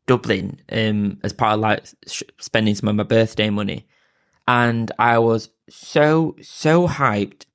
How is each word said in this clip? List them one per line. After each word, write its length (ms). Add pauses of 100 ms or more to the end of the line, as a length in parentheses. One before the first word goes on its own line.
Dublin, 560 (100)
um, 520
as 100
part 220
of, 40
like, 260 (220)
sh-, 160 (160)
spending 340
some 140
of 80
my 80
birthday 460
money. 360 (640)
And 500
I 220
was 300 (200)
so, 720
so 460
hyped 560 (120)